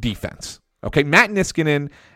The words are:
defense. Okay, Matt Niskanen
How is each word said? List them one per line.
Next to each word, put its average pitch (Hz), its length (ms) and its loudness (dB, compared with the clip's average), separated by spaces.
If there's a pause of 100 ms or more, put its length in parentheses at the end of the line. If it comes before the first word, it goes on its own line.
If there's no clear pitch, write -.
defense. - 580 -8 (240)
Okay, 143 200 0
Matt 170 260 4
Niskanen 156 640 -2 (260)